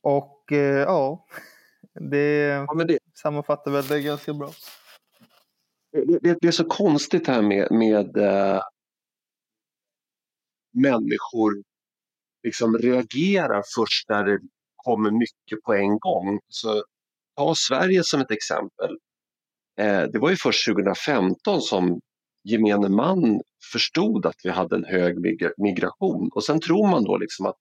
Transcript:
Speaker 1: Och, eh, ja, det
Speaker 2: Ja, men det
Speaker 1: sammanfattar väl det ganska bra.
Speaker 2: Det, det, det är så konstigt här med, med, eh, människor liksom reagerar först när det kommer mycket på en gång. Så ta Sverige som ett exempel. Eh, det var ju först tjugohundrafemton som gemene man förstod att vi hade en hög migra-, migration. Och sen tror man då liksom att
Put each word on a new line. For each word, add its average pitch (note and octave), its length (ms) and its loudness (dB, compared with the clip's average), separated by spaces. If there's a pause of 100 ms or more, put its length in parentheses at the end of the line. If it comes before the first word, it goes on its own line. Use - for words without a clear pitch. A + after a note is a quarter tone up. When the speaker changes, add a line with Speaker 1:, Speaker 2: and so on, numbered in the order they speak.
Speaker 1:
Och, C#3+ 500 -2
eh, C#3 280 2
ja, D3+ 460 0 (840)
det D3 260 2 (100)
Speaker 2:
Ja, C#3+ 280 -4
men E3 120 0
det E3 120 2 (160)
Speaker 1:
sammanfattar D3 560 -4
väl C#3 160 0
det D3 140 0
ganska D3 340 -6
bra. D3 160 -10 (1400)
Speaker 2:
Det, D#3 280 2
det, E3+ 200 2
det E3 60 2
är E3+ 60 6
så E3 120 0
konstigt E3 640 0
här B2 160 2
med, G2+ 280 2
med, G#2+ 460 2
eh, G2 440 2 (2000)
människor A2+ 880 0 (800)
liksom A2+ 360 0
reagerar B2+ 840 0 (140)
först - 320 -2
när G#2 160 0
det G2 140 2 (380)
kommer G#2+ 340 0
mycket A2 540 -4
på A2+ 100 0
en G2+ 240 0
gång. G2+ 500 -4
Så G#2+ 360 -4 (520)
ta D3+ 200 0
Sverige F3 480 2
som D3 160 0
ett C3 100 -4
exempel. - 600 -4 (920)
Eh, G2+ 220 2
det C#2+ 160 -2
var C#3 120 2
ju F#3+ 60 2
först - 280 0
tjugohundrafemton G2+ 960 0
som F2+ 400 0 (440)
gemene G#2 440 2
man A#2+ 520 2 (320)
förstod D#3+ 540 0
att D2+ 180 -2
vi F2+ 60 -2
hade F2+ 260 -2
en F2+ 80 -4
hög F2 340 0
migra-, F2 380 -2
migration. F#2+ 800 -2
Och G#2 100 -4
sen D#3 160 0
tror F#3+ 300 2
man D3 140 2
då F#2+ 120 0
liksom F#2+ 300 -6
att F#2 140 -4